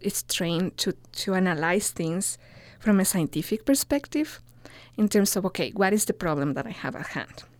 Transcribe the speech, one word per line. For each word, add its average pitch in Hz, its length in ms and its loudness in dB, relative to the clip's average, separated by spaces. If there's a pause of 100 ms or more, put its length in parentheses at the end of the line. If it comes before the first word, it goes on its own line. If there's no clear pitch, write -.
is - 240 -4
trained 170 540 -2
to, 190 140 0 (200)
to - 220 -4
analyze 180 560 2
things 175 480 -4 (420)
from 208 180 4
a 190 60 4
scientific 170 600 -2
perspective 285 760 0 (560)
in 214 120 4
terms 202 280 4
of, 185 80 0
okay, 175 280 -2
what 190 200 2
is 208 140 2
the - 80 -2
problem 147 400 0
that 139 120 -4
I - 40 -12
have - 260 -8
at - 120 -10
hand? - 360 -10 (160)